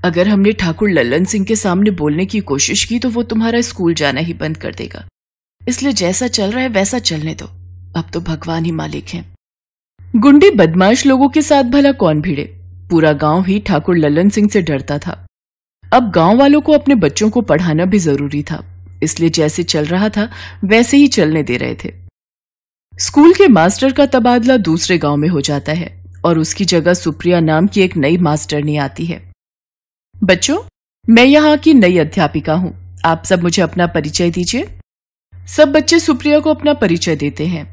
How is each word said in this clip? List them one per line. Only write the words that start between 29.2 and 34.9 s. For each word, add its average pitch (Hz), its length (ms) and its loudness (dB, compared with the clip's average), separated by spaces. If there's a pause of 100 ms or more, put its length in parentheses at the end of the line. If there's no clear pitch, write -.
"बच्चों, 190 420 0 (480)
मैं 233 180 6
यहाँ 302 340 4
की 311 160 2
नई 185 240 4
अध्यापिका 156 560 -2
हूँ, 180 180 -2 (340)
आप 165 200 0
सब 180 180 0
मुझे 175 180 0
अपना 175 260 -2
परिचय 165 420 -2
दीजिए।" 180 380 -6 (800)